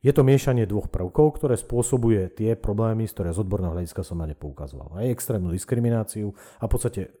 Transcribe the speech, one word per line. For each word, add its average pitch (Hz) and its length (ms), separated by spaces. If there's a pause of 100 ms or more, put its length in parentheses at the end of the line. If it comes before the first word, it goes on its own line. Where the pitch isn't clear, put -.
Je 135 80
to 139 160
miešanie 131 400
dvoch 101 240
prvkov, 143 480
ktoré 127 160
spôsobuje 117 800
tie 113 240
problémy, 110 480
z - 80
ktoré 87 240
z 104 80
odborného 92 320
hľadiska 87 240
som - 160
na 82 80
ne 76 80
poukazoval. 71 640
Aj 110 80
extrémnu 107 480
diskrimináciu 110 800 (240)
a - 80
v 101 80
podstate 110 280 (200)